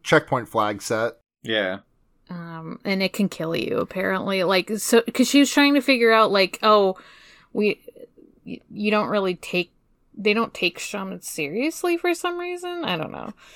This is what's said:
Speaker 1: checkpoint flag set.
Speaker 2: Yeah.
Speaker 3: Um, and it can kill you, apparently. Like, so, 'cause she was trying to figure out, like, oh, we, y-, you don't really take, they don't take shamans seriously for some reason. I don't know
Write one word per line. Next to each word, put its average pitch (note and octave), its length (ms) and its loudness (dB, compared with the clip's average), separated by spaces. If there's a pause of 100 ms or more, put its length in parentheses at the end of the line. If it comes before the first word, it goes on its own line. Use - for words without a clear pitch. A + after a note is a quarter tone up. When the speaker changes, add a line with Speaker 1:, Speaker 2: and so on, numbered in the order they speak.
Speaker 1:
checkpoint C#3 440 2
flag G#2+ 340 -2
set. A2+ 360 -2 (260)
Speaker 2:
Yeah. G2+ 360 -2 (500)
Speaker 3:
Um, E3 560 -14
and G3 180 -2
it F#3+ 100 -2
can G3 160 0
kill E3 260 -6
you, - 220 -2
apparently. F#3+ 680 -2
Like, F#3 340 0
so, A#3 240 2
'cause A#3+ 280 0
she C#4+ 100 6
was C#4 120 6
trying C#4+ 240 6
to C4+ 60 4
figure A#3 320 4
out, A3 180 6
like, F#3+ 320 2
oh, G#3 320 6 (580)
we, G#3 280 0 (640)
y-, - 160 -14 (100)
you G#3 180 -4
don't G#3+ 200 0
really F#3+ 260 -2
take, - 360 -6 (460)
they G#3 160 0
don't A3+ 200 -2
take - 260 -4
shamans F#3+ 480 -10
seriously C4+ 720 -4
for F4 160 0
some F4 260 -4
reason. F4 460 -8
I F#3 120 -4
don't - 140 -8
know - 220 -12 (220)